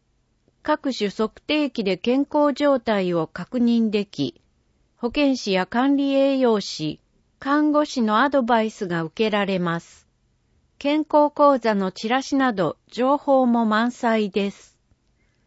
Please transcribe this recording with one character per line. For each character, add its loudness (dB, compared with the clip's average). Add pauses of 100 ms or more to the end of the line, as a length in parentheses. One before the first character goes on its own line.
(640)
各 -2
種 -4
測 -6
定 -2
器 -6
で 0
健 -2
康 2
状 0
態 -2
を 0
確 -8
認 2
で -2
き、 -8 (560)
保 -6
健 0
師 -4
や 0
管 0
理 0
栄 2
養 2
士、 -8 (400)
看 2
護 2
師 -4
の 2
ア 2
ド 0
バ 2
イ -4
ス -10
が -2
受 -2
け -
ら 0
れ -2
ま -2
す。 -18 (720)
健 0
康 2
講 4
座 0
の -2
チ -8
ラ 0
シ -4
な 2
ど -2 (140)
情 0
報 2
も 2
満 0
載 -2
で -2
す。 -20 (680)